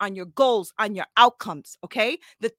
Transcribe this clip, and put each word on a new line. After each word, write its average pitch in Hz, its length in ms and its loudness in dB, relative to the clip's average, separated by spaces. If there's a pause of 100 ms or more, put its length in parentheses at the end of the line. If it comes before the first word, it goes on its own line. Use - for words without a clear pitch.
on 196 140 -6
your 185 120 -12
goals, 226 520 0
on 208 160 -4
your 180 120 -8 (100)
outcomes, 220 680 2
okay? 247 360 -4 (220)
The 226 180 -4